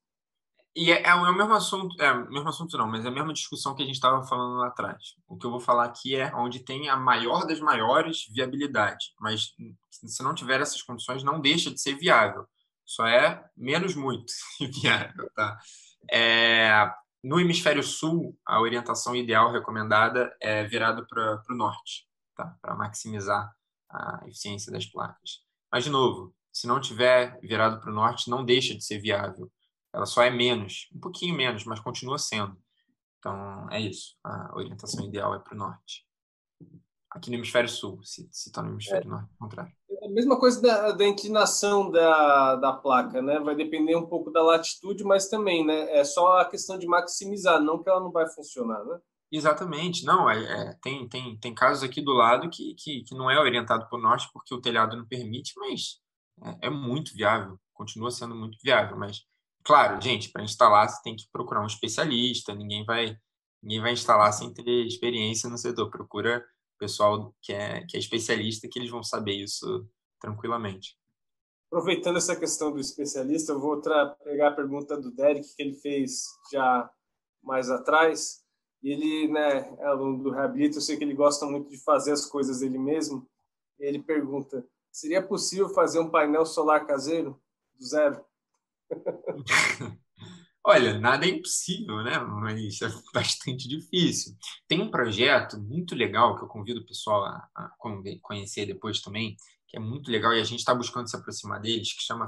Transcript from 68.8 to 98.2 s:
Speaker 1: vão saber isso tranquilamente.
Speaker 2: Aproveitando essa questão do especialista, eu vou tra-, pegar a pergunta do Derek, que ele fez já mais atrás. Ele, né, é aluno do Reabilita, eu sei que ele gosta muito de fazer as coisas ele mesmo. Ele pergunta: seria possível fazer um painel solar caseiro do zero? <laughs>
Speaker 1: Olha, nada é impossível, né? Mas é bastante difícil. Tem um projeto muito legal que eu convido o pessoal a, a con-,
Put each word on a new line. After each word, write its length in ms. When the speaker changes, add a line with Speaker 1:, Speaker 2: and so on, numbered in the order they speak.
Speaker 1:
vão 120
saber 320
isso 540
tranquilamente. 760
Speaker 2:
Aproveitando 500
essa 200
questão 360
do 80
especialista, 720
eu 80
vou 200
tra-, 340
pegar 240
a 60
pergunta 460
do 100
Derek, 360
que 60
ele 120
fez 480
já 360
mais 280
atrás. 760
Ele, 460
né, 520
é 60
aluno 360
do 80
Reabilita, 480
eu 40
sei 140
que 80
ele 100
gosta 320
muito 240
de 120
fazer 300
as 140
coisas 360
ele 160
mesmo. 500
Ele 240
pergunta: 640
seria 340
possível 440
fazer 280
um 120
painel 360
solar 400
caseiro 540
do 100
zero? 400
<laughs> 1080
Speaker 1:
Olha, 340
nada 280
é 20
impossível, 760
né? 160
Mas 640
é 60
bastante 540
difícil. 640
Tem 140
um 100
projeto 680
muito 340
legal 420
que 60
eu 60
convido 320
o 60
pessoal 380
a, 300
a 140
con-, 240